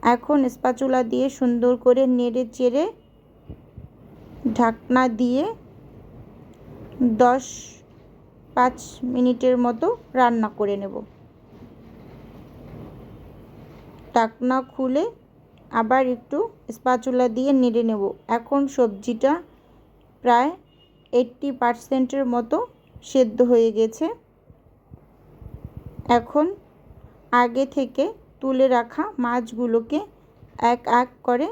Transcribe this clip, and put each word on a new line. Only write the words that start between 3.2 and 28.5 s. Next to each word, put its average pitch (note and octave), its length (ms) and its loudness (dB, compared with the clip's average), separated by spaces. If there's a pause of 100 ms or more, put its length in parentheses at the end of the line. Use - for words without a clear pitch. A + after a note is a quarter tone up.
ঢাকনা B3 480 0 (160)
দিয়ে B3+ 240 0 (1700)
দশ B3 260 4 (1080)
পাঁচ B3+ 220 2 (360)
মিনিটের B3 460 2
মতো A#3+ 280 0 (280)
রান্না A#3+ 420 2
করে G3+ 200 -2
নেব। G3 180 -10 (3250)
ঢাকনা A#3+ 460 -2 (120)
খুলে C4 340 -2 (680)
আবার A3+ 320 0 (120)
একটু C4 240 -8 (340)
স্প্যাচুলা B3 560 0
দিয়ে B3+ 240 -2
নেড়ে A#3+ 380 2
নেব। G#3 120 -2 (340)
এখন B3+ 240 -2 (160)
সবজিটা A#3 560 0 (920)
প্রায় B3 260 4 (600)
এইটটি B3 360 -2 (120)
পার্সেন্টের B3+ 680 -2
মতো A#3+ 300 -2 (540)
সেদ্ধ A#3 280 2 (120)
হয়ে A3+ 280 6
গেছে। A3+ 280 0 (2000)
এখন D4 280 0 (880)
আগে A#3+ 320 2 (100)
থেকে C4+ 300 -2 (340)
তুলে C4+ 300 2